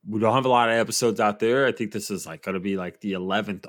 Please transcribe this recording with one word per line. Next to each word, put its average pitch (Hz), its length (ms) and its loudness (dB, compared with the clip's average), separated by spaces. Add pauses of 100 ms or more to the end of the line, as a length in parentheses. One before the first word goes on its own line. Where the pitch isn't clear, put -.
we 107 120 -4
don't 113 140 4
have 131 100 2
a 131 40 2
lot 120 220 4
of 113 60 2
episodes 113 420 0
out 107 220 0
there. 127 260 4
I 113 60 2
think 107 180 -6
this - 180 -8
is, 98 160 -6
like, 82 200 -14
gonna 95 160 -4
be, 98 160 -2
like, 90 240 -8
the 98 140 -4
eleventh 95 540 -4